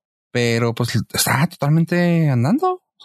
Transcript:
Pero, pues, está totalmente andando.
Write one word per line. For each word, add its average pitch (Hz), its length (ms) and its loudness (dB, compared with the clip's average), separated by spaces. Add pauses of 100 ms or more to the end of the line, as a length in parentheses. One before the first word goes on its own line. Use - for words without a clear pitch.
(320)
Pero, 117 420 0
pues, 120 220 -2 (160)
está - 360 0
totalmente 165 840 0
andando. 240 520 0 (220)